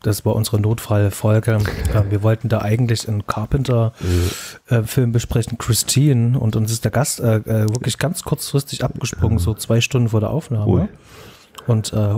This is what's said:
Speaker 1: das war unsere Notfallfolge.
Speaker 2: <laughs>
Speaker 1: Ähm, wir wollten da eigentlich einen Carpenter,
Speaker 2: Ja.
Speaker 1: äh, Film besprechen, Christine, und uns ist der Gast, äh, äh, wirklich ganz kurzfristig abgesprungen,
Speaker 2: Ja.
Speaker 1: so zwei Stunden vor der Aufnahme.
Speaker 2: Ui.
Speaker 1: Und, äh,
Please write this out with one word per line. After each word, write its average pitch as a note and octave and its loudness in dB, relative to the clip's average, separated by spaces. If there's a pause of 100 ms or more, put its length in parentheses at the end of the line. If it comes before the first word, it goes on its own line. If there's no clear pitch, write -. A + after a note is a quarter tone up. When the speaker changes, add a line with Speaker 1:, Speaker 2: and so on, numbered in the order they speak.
Speaker 1:
das - -2
war A2 2
unsere A2+ 0
Notfallfolge. G#2+ 2 (160)
Speaker 2:
<laughs> - -2
Speaker 1:
Ähm, G2+ 2
wir G#2 0
wollten A2 0
da A2 0
eigentlich A2+ 0
einen G#2+ -4
Carpenter, B2 0 (760)
Speaker 2:
Ja. A#2 4
Speaker 1:
äh, A2 0
Film A#2+ 0
besprechen, A#2 -2
Christine, A#2+ 2
und A2 0
uns A2 0
ist A2+ -4
der G#2+ 0
Gast, - -2
äh, A2 2
äh, G#2+ 0
wirklich A#2+ -2
ganz - -4
kurzfristig - -4
abgesprungen, - -2
Speaker 2:
Ja. E2+ 0
Speaker 1:
so A2 0
zwei A2+ 0
Stunden A#2+ 0
vor A2 2
der G#2+ -2
Aufnahme. A2 -2
Speaker 2:
Ui. E3 2 (800)
Speaker 1:
Und, A2 0
äh, G#2 0